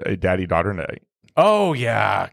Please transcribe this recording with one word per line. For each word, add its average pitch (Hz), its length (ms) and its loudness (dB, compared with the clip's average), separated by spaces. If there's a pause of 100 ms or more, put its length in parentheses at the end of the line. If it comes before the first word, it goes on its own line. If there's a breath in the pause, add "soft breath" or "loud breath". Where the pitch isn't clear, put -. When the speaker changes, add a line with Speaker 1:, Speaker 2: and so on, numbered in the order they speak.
Speaker 1:
a 95 100 -2
daddy-daughter 92 560 0
night. - 300 -10 (340)
Speaker 2:
Oh, 202 360 4
yeah. 104 600 0